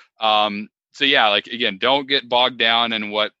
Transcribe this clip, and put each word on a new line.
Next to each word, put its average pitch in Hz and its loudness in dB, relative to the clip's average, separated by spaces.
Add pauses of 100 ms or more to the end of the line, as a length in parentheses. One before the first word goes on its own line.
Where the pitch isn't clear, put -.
(200)
um, 107 0 (260)
so 143 -2
yeah, 135 4
like, 104 0
again, 113 -4
don't 131 0
get 135 -2
bogged 123 0
down 117 0
in 107 -6
what, 107 -2